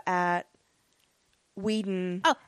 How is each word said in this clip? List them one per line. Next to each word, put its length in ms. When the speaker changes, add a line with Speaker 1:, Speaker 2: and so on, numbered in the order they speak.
Speaker 1:
at 400
Whedon 680
Speaker 2:
Oh, 100